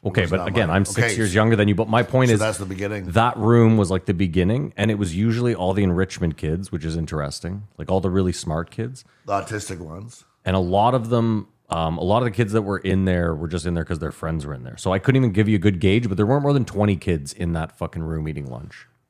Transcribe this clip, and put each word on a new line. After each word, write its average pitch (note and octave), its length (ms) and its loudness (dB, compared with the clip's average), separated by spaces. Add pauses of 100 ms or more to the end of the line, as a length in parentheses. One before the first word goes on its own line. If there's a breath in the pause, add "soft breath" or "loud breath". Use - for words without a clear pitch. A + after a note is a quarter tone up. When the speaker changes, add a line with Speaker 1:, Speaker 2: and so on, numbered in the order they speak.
Speaker 1:
Okay, G2+ 160 0
Speaker 2:
It - 40 2
was D#2+ 60 -2
Speaker 1:
but E3+ 60 2
Speaker 2:
not F2 100 -2
Speaker 1:
again, G2+ 220 0
Speaker 2:
mine. F2 80 2
Speaker 1:
I'm G2 80 4
six A#2 220 0
Speaker 2:
Okay, G#2+ 100 0
Speaker 1:
years G#2+ 140 0
Speaker 2:
so F2+ 40 0
Speaker 1:
younger A2 220 4
than G#2 100 4
you, G#2 80 4
but A2 140 -2
my A#2 140 2
point B2+ 260 2
Speaker 2:
so A2+ 60 4
Speaker 1:
is G2+ 40 2
Speaker 2:
that's G#2+ 180 0
the G2+ 80 -8
beginning. F#2+ 460 -6
Speaker 1:
that A2+ 260 2
room A2+ 380 6
was, G2 160 4
like, F#2 140 0
the G2+ 80 0
beginning, F#2+ 640 0
and G#2 120 0
it G#2 80 0
was F#2+ 160 -2
usually A2+ 400 0
all F#2 200 -2
the G2+ 100 2
enrichment F2+ 540 0
kids, E2+ 340 -6
which D#2 140 -8
is D#2+ 100 -4
interesting, D#2+ 680 -6 (140)
like, D#2 140 -6
all F#2+ 80 2
the F#2 100 -2
really F2+ 220 0
smart E2 400 -6
kids. A#2+ 320 -10 (220 soft breath)
Speaker 2:
The G2+ 80 -4
autistic G2 460 -6
ones. F2 440 -16 (220)
Speaker 1:
And F#2 100 0
a F#2+ 40 4
lot G2+ 360 2
of A2+ 140 -2
them, A2+ 380 0 (220)
um, E2 280 -2
a D#2 60 -4
lot G2+ 160 4
of B2+ 60 0
the A#2 60 0
kids G#2 220 0
that A2 100 2
were G2 160 -2
in F#2+ 260 0
there F2 300 2
were D#2 120 -6
just D#2+ 180 -4
in F2 100 -2
there E2 100 -2
'cause E2 140 -6
their D2 120 -6
friends D#2+ 340 -6
were D2 80 -8
in B1+ 100 -12
there. B1 140 -16
So - 160 -2
I G2 60 0
couldn't C3 220 2
even A#2+ 120 2
give G2+ 140 2
you G#2+ 80 4
a G2 40 2
good F#2 200 2
gauge, G#2 280 2
but F#2+ 100 -2
there G#2+ 80 4
weren't C#3 180 2
more C#3+ 100 2
than B2+ 120 2
twenty G#2 300 2
kids D#2 380 -2
in E2+ 200 -4
that D#2+ 240 -6
fucking - 260 -6
room D#2+ 240 -6
eating D2 200 -8
lunch. B1 400 -16 (220)